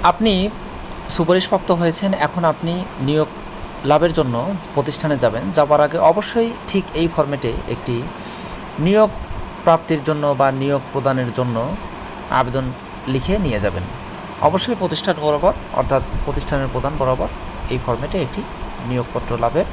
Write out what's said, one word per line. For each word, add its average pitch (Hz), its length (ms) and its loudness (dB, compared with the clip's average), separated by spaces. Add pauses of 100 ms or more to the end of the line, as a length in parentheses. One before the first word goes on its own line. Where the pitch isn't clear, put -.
আপনি 185 460 4 (600)
সুপারিশপ্রাপ্ত 180 600 2
হয়েছেন, 170 420 2
এখন 165 320 0
আপনি 170 400 0 (160)
নিয়োগ 147 260 2 (580)
লাভের 151 280 6
জন্য 139 400 0 (200)
প্রতিষ্ঠানে 147 440 0
যাবেন। 120 340 2
যাবার 147 300 6
আগে 147 160 2
অবশ্যই 202 520 4 (180)
ঠিক 190 160 0 (100)
এই 165 140 2
ফরম্যাটে 143 460 0 (140)
একটি 123 340 -2 (760)
নিয়োগ 202 300 6 (540)
প্রাপ্তির 165 400 4
জন্য 147 340 2
বা 135 140 4
নিয়োগ 135 300 0 (120)
প্রদানের 131 400 0
জন্য 123 420 -2 (540)
আবেদন 127 340 2 (440)
লিখে 135 320 0
নিয়ে 127 200 0
যাবেন। 92 240 0 (580)
অবশ্যই 190 380 2
প্রতিষ্ঠান 175 420 0
বরাবর, 151 320 4 (200)
অর্থাৎ 135 300 2 (220)
প্রতিষ্ঠানের 139 460 -2
প্রধান 127 280 -2
বরাবর 127 280 0 (420)
এই 127 160 0
ফরম্যাটে 139 360 -2
একটি 135 200 -4 (460)
নিয়োগপত্র 120 500 -4
লাভের 117 360 2